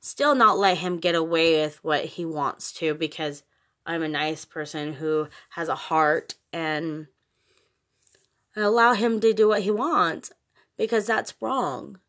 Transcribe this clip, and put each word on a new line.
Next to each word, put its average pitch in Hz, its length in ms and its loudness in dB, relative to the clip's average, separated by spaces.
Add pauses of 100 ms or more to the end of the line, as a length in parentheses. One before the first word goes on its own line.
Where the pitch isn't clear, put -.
still 285 280 2
not 220 220 6
let 190 200 4
him 180 220 -4
get 170 160 0
away 165 460 2
with 151 220 -4
what 151 220 0
he - 200 -8
wants 151 480 -6
to, 156 200 -2
because 151 500 -6 (420)
I'm 165 180 -4
a 156 40 -4
nice 151 380 -4
person 151 480 -8
who 156 360 -2 (220)
has 160 180 -6
a 139 60 0
heart, 156 600 0 (160)
and 156 560 -6 (1500)
I 214 60 -4
allow 233 320 6
him 226 260 2
to 220 140 4
do 208 140 4
what 214 140 2
he 196 100 -2
wants, 208 600 0 (460)
because 220 280 0
that's - 360 -2
wrong. 196 680 -4